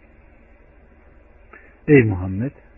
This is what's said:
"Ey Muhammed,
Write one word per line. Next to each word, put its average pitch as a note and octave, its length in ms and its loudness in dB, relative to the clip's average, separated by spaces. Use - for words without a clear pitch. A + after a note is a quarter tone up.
"Ey C#3+ 160 6
Muhammed, F#2+ 480 -6